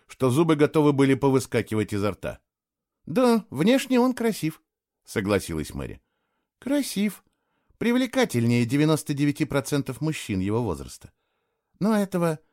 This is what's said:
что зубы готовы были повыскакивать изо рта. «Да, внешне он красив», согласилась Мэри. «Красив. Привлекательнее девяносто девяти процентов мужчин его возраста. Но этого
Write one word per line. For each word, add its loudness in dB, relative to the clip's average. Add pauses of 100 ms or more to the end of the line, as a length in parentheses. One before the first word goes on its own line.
что -2
зубы 2
готовы 4
были 4
повыскакивать 0
изо 0
рта. -10 (680)
«Да, 2
внешне 2
он 2
красив», -4 (420)
согласилась -2
Мэри. -10 (580)
«Красив. -4 (540)
Привлекательнее 2
девяносто 2
девяти 0
процентов -4
мужчин -4
его 0
возраста. -8 (680)
Но 2
этого -2 (140)